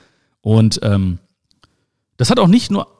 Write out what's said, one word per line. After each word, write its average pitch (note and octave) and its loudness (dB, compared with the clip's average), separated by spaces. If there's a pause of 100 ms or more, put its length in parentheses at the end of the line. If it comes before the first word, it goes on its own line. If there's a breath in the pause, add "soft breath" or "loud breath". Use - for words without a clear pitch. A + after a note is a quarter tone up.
(400 soft breath)
Und, A2 2
ähm, F#2+ -2 (1000)
das B2 -2
hat B3+ 0
auch G3 2
nicht A3+ 0
nur G3 -6 (140)